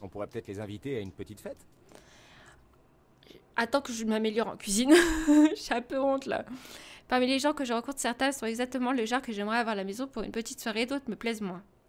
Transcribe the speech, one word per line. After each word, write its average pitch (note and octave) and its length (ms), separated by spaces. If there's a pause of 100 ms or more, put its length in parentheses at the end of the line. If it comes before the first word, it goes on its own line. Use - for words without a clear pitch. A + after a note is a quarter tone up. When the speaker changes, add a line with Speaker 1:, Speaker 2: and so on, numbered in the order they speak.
Speaker 1:
On G2+ 60
pourrait G2+ 180
peut-être A#2 220
les G2+ 120
inviter G#2+ 360
à A2 40
une F#2+ 120
petite G2+ 280
fête. - 240 (1900)
Speaker 2:
Attends A#3 240
que C4+ 120
je A3+ 120
m'améliore A3 440
en - 80
cuisine. A#3 360 (340)
<laughs> D4+ 300
J'ai - 180
un A#3+ 80
peu C4+ 160
honte, C4+ 280
là. - 180 (640)
Parmi B3+ 200
les C4+ 100
gens D4 140
que D4 120
je A#3+ 80
rencontre, - 280
certains C4 320
sont B3 140
exactement B3 460
le A#3+ 140
genre B3+ 160
que B3 100
j'aimerais G#3 260
avoir A3+ 160
à - 20
la F#3+ 80
maison G#3+ 220
pour A#3 160
une - 100
petite - 280
soirée, A3+ 260
d'autres C#4 220
me G#3 80
plaisent A3+ 260
moins. F#3 200 (260)